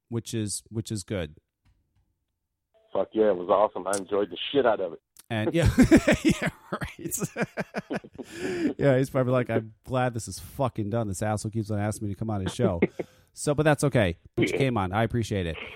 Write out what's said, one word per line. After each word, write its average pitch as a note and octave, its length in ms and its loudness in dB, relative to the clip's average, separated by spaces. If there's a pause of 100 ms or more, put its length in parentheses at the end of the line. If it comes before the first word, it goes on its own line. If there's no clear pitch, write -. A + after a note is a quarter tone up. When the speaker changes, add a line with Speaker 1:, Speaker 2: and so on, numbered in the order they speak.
Speaker 1:
which A#2 240 -6
is, G#2+ 380 -4
which A2 200 -6
is G#2+ 120 -4
good. E2 320 -6 (1600)
Speaker 2:
Fuck F#2+ 200 -2
yeah, G#2+ 160 4
it G2 100 4
was F2 120 -4
awesome. G2+ 360 2
I G2 120 0
enjoyed G2+ 340 -2
the F2+ 60 -12 (140)
shit C#3 140 2
out G#2+ 140 2
of F2+ 140 -4
it. - 80 -16 (280)
Speaker 1:
And A2 240 -2
yeah, D#3+ 200 4
<laughs> - 500 6
yeah, D4+ 260 2 (220)
right. - 480 -8 (1040)
<laughs> F4 520 -4
Yeah, C3+ 200 4
he's C3 120 0
probably B2+ 240 0
like, B2+ 160 0
"I'm A2+ 240 -2 (120)
glad B2+ 280 0
this A#2 140 -6
is F#2+ 120 -10
fucking A2+ 500 -4
done. A2+ 180 -2
This F#2+ 140 -4
asshole G#2+ 300 -2
keeps G#2+ 180 -4
on G#2+ 100 -2
asking G#2 280 -2
me G2+ 60 -4
to - 60 -14
come A2 120 -4
on G2+ 100 -2
his F#2 140 -4
show." G#2 300 2
Speaker 2:
<laughs> - 40 4 (440)
Speaker 1:
So, - 220 -2
but D3+ 80 2
that's D3 220 4
okay. G#2+ 320 4 (180)
But - 140 2
you - 60 -6
Speaker 2:
Yeah. - 20 0
Speaker 1:
came C3 200 2
on. F#2 140 0
I G#2+ 120 2
appreciate G#2+ 420 0
it. D#2+ 100 -4 (200)